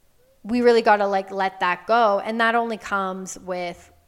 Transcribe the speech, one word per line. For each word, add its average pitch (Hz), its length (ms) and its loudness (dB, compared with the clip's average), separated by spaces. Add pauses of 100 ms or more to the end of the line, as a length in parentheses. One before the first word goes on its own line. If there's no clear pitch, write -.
(440)
we 240 180 -2
really 233 220 6
gotta, 208 240 4
like, 196 240 -4
let 190 300 -4
that 180 260 -2
go. 220 360 2
And 226 160 -6
that 226 140 2
only 233 240 -2
comes 190 640 -6
with, 180 520 -10 (160)